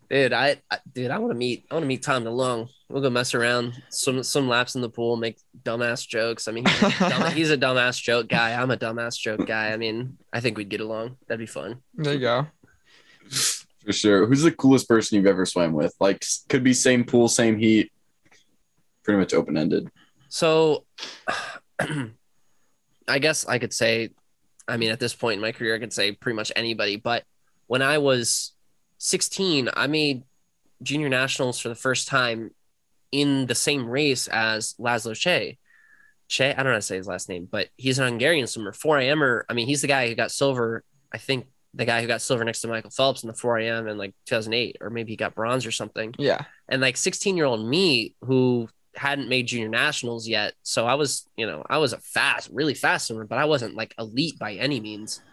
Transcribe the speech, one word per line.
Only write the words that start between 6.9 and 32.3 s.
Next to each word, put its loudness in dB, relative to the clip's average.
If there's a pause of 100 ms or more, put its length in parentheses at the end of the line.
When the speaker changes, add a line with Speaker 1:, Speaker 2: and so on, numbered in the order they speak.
Speaker 2:
<laughs> 4
Speaker 1:
dumb-, 0
he's 2
a 4
dumbass 2
joke 0
guy. 0
I'm 0
a 0
dumbass -6
joke -4
guy. -2
I -4
mean, -6 (160)
I -4
think -2
we'd -6
get -6
along. -8 (140)
That'd -6
be -10
fun. -10 (140)
Speaker 2:
There -2
you 0
go. 2 (800)
Speaker 3:
For -4
sure. 6
Who's 4
the 6
coolest 6
person 4
you've 6
ever 4
swam 2
with? 0
Like, 4
s-, -6
could 4
be 6
same 4
pool, 6
same 4
heat. 4 (1120)
Pretty 2
much 0
open-ended. 0 (400)
Speaker 1:
So, 2 (960)
<clears throat> - (1300)
I 2
guess 0
I 0
could -6
say, 0 (580)
I -4
mean, 0
at -4
this -4
point -2
in -6
my -2
career, -2
I -2
could -10
say 0
pretty -4
much -4
anybody. -2
But -2 (440)
when 0
I 2
was 2 (520)
sixteen, 0
I 0
made 0 (640)
junior -2
nationals 0
for -6
the -8
first 0
time 0 (600)